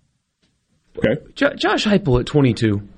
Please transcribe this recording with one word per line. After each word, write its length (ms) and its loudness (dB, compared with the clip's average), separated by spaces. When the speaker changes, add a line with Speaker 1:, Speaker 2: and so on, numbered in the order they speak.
Speaker 1:
Okay. 180 0
Speaker 2:
Jo-, 200 -2
Josh 320 -2
Heupel 340 2
at 60 -6
twenty-two. 600 0